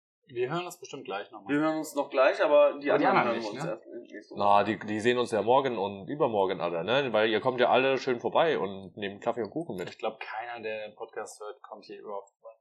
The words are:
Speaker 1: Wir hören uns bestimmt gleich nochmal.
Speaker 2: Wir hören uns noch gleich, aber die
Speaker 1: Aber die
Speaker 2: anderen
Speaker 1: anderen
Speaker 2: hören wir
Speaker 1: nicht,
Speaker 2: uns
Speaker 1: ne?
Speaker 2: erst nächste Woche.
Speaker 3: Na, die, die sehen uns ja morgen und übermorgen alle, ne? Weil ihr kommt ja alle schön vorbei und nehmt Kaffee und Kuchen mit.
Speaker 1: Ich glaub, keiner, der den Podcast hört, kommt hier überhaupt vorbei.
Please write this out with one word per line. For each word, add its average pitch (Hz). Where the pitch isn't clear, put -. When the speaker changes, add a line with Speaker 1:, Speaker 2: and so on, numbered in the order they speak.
Speaker 1:
Wir 123
hören 175
uns 175
bestimmt -
gleich -
nochmal. 107
Speaker 2:
Wir 147
hören 156
uns -
noch -
gleich, 135
aber 147
die 143
Speaker 1:
Aber 143
die 143
Speaker 2:
anderen 180
Speaker 1:
anderen -
Speaker 2:
hören 117
wir 120
Speaker 1:
nicht, 107
Speaker 2:
uns 131
Speaker 1:
ne? 170
Speaker 2:
erst -
nächste -
Woche. 101
Speaker 3:
Na, 101
die, 101
die 107
sehen 120
uns 117
ja 107
morgen 127
und 98
übermorgen 104
alle, 85
ne? 123
Weil 107
ihr 107
kommt 127
ja 123
alle 131
schön 123
vorbei 131
und 95
nehmt 101
Kaffee 117
und 101
Kuchen -
mit. 90
Speaker 1:
Ich -
glaub, 110
keiner, 120
der 110
den 107
Podcast 110
hört, 104
kommt 101
hier 104
überhaupt 104
vorbei. -